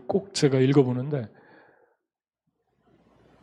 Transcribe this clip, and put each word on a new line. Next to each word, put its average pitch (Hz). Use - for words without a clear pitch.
꼭 -
제가 135
읽어보는데, 131